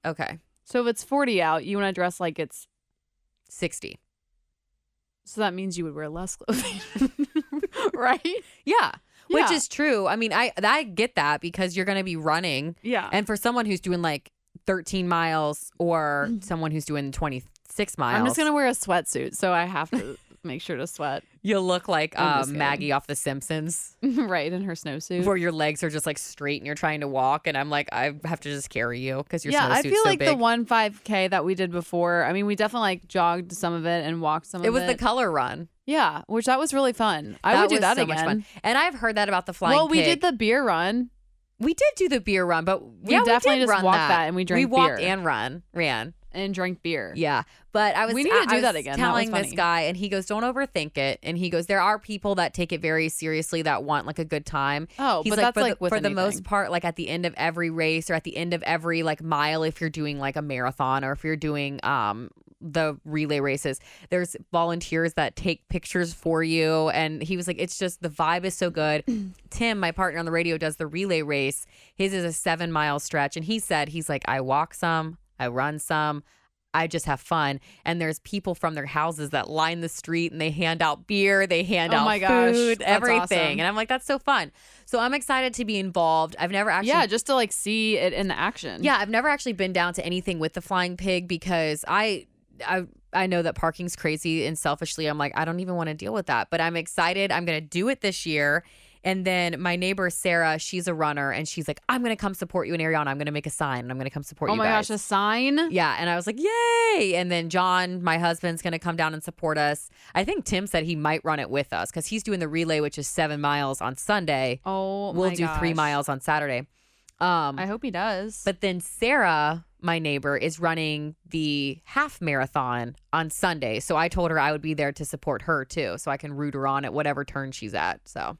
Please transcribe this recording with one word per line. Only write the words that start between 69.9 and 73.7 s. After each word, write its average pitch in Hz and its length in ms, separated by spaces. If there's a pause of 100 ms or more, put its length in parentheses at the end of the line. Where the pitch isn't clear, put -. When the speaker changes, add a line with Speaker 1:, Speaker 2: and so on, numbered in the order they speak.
Speaker 1:
partner 165 300
on 165 60
the 165 60
radio, 165 260
does 156 180
the 160 100
relay 170 360
race. 139 440 (280)
His 190 200
is 185 100
a 170 80
seven 165 380
mile 151 300
stretch. 143 360
And 160 80
he 220 140
said, 156 300